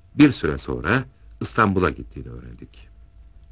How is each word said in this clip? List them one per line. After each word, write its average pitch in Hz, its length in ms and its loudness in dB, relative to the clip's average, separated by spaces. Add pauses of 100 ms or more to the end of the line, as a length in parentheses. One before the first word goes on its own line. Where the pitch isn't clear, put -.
(160)
bir 143 180 8
süre 73 240 -2
sonra 69 480 -4 (360)
İstanbul'a 98 480 2
gittiğini 64 400 -10
öğrendik. 60 600 -20 (640)